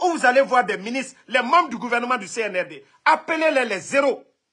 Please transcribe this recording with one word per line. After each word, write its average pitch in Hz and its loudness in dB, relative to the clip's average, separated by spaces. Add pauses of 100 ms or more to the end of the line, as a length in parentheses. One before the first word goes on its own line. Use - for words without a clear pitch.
où 359 2
vous 254 -2
allez 247 6
voir 254 4
des 190 -2
ministres, 240 -8
les 247 0
membres 320 4
du 233 -10
gouvernement 240 -2
du 196 -8
C - -10
N 202 -4
R 175 -4
D, 147 -18 (180)
appelez-les 311 2
les 196 -6
zéros. 269 0 (300)